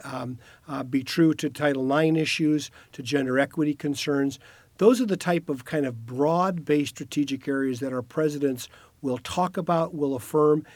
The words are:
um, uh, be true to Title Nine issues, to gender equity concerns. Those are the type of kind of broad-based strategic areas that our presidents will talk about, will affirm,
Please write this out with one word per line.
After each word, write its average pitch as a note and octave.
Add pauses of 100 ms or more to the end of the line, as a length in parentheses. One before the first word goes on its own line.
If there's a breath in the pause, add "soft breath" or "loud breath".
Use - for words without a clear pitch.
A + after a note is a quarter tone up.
um, B2+ (300 loud breath)
uh, C#3
be C3
true D#3+
to D3+
Title C#3
Nine D#3
issues, D3+ (220 loud breath)
to -
gender C3
equity D3
concerns. C#3 (380 loud breath)
Those A3+
are B3+
the F#3+
type E3+
of C3+
kind D3+
of A#2
broad-based D3+
strategic C#3+
areas C3+
that C3
our B2+
presidents C#3+ (340 loud breath)
will B2+
talk F3+
about, E3+
will C#3+
affirm, D3+ (120)